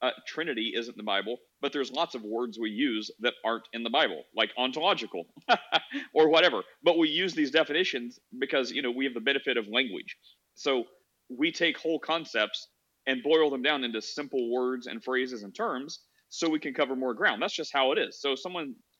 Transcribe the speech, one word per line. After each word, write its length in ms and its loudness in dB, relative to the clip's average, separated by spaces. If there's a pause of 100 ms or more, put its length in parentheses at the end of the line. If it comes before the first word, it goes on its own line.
uh, 100 2 (160)
Trinity 480 -4
isn't 180 -4
in 40 -14
the 60 -12
Bible, 340 -2 (240)
but 100 -2
there's 200 -2
lots 240 -2
of 80 -8
words 360 -4
we 100 -2
use 400 -2 (100)
that 140 0 (100)
aren't 300 -2
in 100 -6
the 60 -4
Bible, 340 2 (120)
like 220 2
ontological 680 0 (220)
<laughs> 680 0
or 160 8
whatever. 320 6 (220)
But 140 6
we 120 6
use 240 0
these 180 0
definitions 680 0 (180)
because, 340 0
you 100 -2
know, 100 0
we 140 -2
have 80 -4
the 60 -6
benefit 380 0
of 100 -2
language. 500 -4 (380)
So 300 0 (440)
we 220 0
take 260 0
whole 220 -2
concepts 680 -2 (380)
and 180 0
boil 260 6
them 120 -2
down 220 0
into 180 -4
simple 500 -4
words 360 0
and 160 -10
phrases 400 -2
and 100 -14
terms, 460 -4 (360)
so 140 0
we 100 2
can 140 -6
cover 200 0
more 200 -2
ground. 260 2
That's 160 -2
just 160 -6
how 200 4
it 60 2
is. 220 -4
So 120 0
if 80 -4
someone, 340 -8 (260)